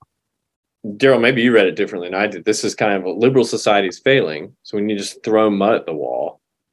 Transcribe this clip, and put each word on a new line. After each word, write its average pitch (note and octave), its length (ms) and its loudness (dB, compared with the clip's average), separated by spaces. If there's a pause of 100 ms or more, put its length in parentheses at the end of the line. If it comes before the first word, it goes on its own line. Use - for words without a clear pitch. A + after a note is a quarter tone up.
(840)
Daryl, A2+ 360 2
maybe A#2+ 220 0
you B2 120 4
read G2+ 120 6
it F2 100 -2
differently F2+ 320 -4
than F#2+ 100 -4
I G#2 80 0
did. F#2+ 180 -8
This A2 200 -2
is G#2 100 -2
kind G#2+ 200 0
of F#2 100 -2
a F#2 60 -4
liberal A#2 340 2
society's G2+ 560 0
failing, F#2 640 -2
so - 120 -10
we G#2 60 -2
need G#2+ 120 -2
to G2+ 100 -6
just - 180 -14
throw A2 280 2
mud G2+ 240 2
at - 120 -4
the E2 80 -8
wall C2+ 460 -8 (320)